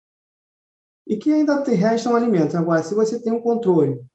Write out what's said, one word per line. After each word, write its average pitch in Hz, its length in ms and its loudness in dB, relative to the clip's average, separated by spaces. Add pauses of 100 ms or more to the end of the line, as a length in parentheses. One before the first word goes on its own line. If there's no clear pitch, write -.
(1080)
E 208 80 -2
que 302 160 -2
ainda 294 300 2
te 254 100 0
restam 226 420 0
alimentos. 185 400 2
Agora, 165 280 0
se 202 120 -6
você 220 260 0
tem 226 120 -4
um 233 80 -2
controle 185 580 0 (160)